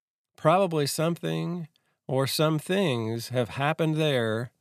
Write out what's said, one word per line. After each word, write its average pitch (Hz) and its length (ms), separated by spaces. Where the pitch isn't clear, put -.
Probably 165 500
something 165 800
or 131 220
some 156 320
things 117 720
have 123 180
happened 156 480
there 120 640